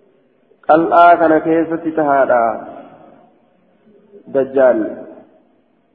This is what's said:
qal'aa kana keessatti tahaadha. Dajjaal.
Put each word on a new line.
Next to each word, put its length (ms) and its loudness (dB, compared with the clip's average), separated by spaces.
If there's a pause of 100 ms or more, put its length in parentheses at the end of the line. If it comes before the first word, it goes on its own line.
(680)
qal'aa 520 4
kana 260 2
keessatti 460 -4
tahaadha. 520 0 (1900)
Dajjaal. 460 0 (1160)